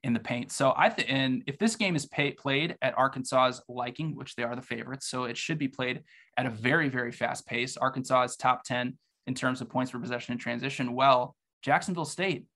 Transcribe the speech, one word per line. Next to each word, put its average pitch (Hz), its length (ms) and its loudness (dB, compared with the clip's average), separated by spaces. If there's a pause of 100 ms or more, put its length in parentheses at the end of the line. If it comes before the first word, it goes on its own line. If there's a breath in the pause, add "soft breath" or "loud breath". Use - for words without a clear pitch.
in 127 80 2
the 113 80 2
paint. 123 320 -6
So 135 240 4
I 190 120 6
th-, 143 200 0
and 135 380 2
if 139 120 -6
this 226 180 2
game 190 200 0
is 135 100 -2
pay-, 143 260 0
played 139 500 -2
at 131 140 0
Arkansas's 131 720 2
liking, 123 480 -6
which 135 200 -12
they 120 80 -2
are 120 120 -2
the 127 60 -8
favorites, 123 460 -8
so 127 160 -4
it 123 120 -6
should 160 220 -4
be 139 100 -2
played 127 340 -4 (340 soft breath)
at 127 100 0
a 120 40 0
very, 127 380 2
very 123 240 -2
fast 123 340 -4
pace. 120 300 -4
Arkansas 131 460 2
is 123 140 -2
top 127 280 2
ten 123 320 -2 (300)
in 127 80 -4
terms 127 260 0
of 123 80 -6
points 127 240 -2
per 127 60 -8
possession 120 340 -6
in 120 60 -4
transition. 123 560 -4
Well, 127 400 6 (280)
Jacksonville 165 420 2
State 175 400 -2 (120)